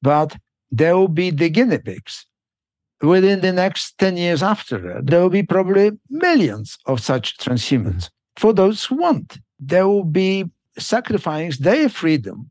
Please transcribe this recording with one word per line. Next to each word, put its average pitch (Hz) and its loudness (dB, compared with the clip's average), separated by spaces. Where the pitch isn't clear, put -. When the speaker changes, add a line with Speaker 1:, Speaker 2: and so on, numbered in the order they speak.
Speaker 1:
but 147 0
they 156 2
will 190 4
be 175 -2
the 165 0
guinea 202 2
pigs. - -14
Within 185 4
the 185 0
next 180 -2
ten 190 2
years 175 0
after 190 -2
that, 90 -8
there 165 4
will 185 4
be 196 2
probably 190 2
millions 254 -2
of 127 -2
such - -4
transhumans. 113 -2
Speaker 2:
Mm-hmm. - -20
Speaker 1:
For 220 4
those 196 2
who 262 -4
want, 320 -2
they 170 0
will 202 2
be 185 0
sacrificing 165 -4
their 254 2
freedom 127 -4